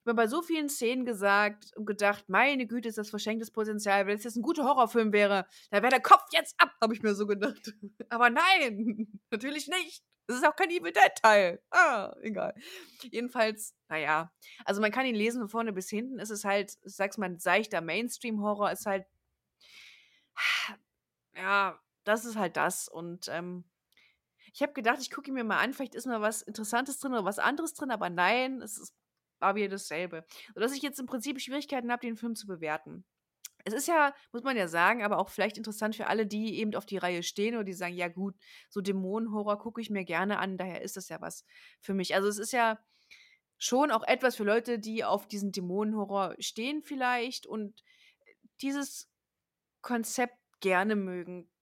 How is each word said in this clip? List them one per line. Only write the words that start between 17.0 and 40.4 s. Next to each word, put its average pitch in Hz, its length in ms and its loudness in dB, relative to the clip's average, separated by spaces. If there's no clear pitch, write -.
mal, 196 100 -4
ein 175 120 -8
seichter 190 420 2
Mainstream-Horror. 208 880 -2
Ist - 160 -6
halt, 196 180 -2
<sighs> - 440 -2
ja, 190 440 0
das 220 220 2
ist 226 120 -8
halt 185 200 0
das. 170 300 2
Und, 175 420 -10
ähm, 175 360 -8
ich - 100 -4
hab 294 120 -4
gedacht, 254 260 2
ich - 100 -10
guck - 160 -12
ihn 269 80 -6
mir 247 100 -4
mal 196 140 0
an, 247 140 2
vielleicht - 220 -8
ist 240 120 -8
noch 226 140 -2
was 214 200 0
Interessantes 233 580 -4
drin 262 140 -4
oder 208 120 0
was 202 140 -2
anderes 311 340 0
drin, 277 180 -6
aber 208 180 -2
nein, 240 520 2
es - 180 -12
ist, - 160 -18
war 196 160 2
wieder 208 140 -2
dasselbe. 170 560 -6
Sodass 233 180 0
ich 269 100 -8
jetzt 285 160 -6
im 254 80 -10
Prinzip 262 340 -6
Schwierigkeiten 262 500 -4
hab, 240 100 -2
den 233 160 -6
Film 233 180 -6
zu 208 120 -14
bewerten. 160 580 -8
Es - 80 -4
ist 277 140 -2
ja, 302 260 4
muss 240 100 -8
man 262 140 0
ja 185 100 0
sagen, 180 360 4
aber 208 160 2
auch 196 100 0
vielleicht 208 280 -2
interessant 214 380 -4
für 220 120 -4
alle, 214 200 0
die 214 320 -4
eben 214 160 -2
auf 196 100 -6
die 196 120 -6
Reihe 180 260 -2
stehen 220 320 -2
oder 214 100 -4
die 190 80 -6
sagen, 180 220 -6
„Ja 175 140 -4
gut, 190 260 -6
so 208 120 -4
Dämonenhorror 208 800 -2
guck 226 200 -10
ich 214 120 -8
mir 190 140 -2
gerne 202 340 0
an, 190 180 -2